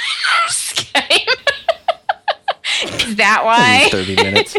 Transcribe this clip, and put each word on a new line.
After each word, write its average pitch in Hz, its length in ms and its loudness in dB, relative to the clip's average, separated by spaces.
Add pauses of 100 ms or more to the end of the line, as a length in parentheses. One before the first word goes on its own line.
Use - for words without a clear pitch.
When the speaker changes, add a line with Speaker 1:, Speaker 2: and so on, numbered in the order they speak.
(480)
Speaker 1:
Skype, - 800 -2 (1800)
is 220 100 -6
that 208 260 4
Speaker 2:
Only - 40 0
Speaker 1:
why? 247 440 4
Speaker 2:
thirty 95 260 -2
minutes. 440 420 0